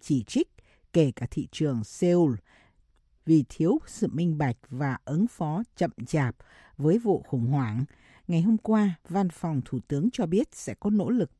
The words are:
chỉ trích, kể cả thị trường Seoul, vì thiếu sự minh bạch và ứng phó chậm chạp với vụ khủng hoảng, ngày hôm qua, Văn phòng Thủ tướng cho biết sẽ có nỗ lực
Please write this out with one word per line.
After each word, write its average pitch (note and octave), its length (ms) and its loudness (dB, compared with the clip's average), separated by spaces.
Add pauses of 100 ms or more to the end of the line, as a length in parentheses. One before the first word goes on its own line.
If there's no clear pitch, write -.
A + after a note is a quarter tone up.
chỉ C3+ 220 0
trích, - 260 -2 (440)
kể D3+ 220 4
cả A#2 160 -6
thị - 200 -6
trường C3+ 320 -2
Seoul, F3 520 2 (920)
vì D#3 240 6
thiếu G3 380 0
sự - 200 -4
minh D#3+ 300 -2
bạch C#3 200 -2 (120)
và C3 360 -4
ứng F3 220 0
phó E3 360 -4 (120)
chậm F3 160 -2 (160)
chạp C3+ 280 0 (420)
với D#3+ 220 2
vụ G#3 280 0
khủng A#2+ 200 -2
hoảng, B2+ 380 0 (420)
ngày E3 140 0
hôm A3 160 2
qua, G#3 380 2 (140)
Văn F#3 200 0
phòng D#3+ 360 -4
Thủ B2+ 220 -6
tướng D3 260 0
cho A3 120 -2
biết F#3+ 260 0
sẽ - 280 -12
có G3+ 100 -2
nỗ G3+ 200 0
lực A3+ 300 0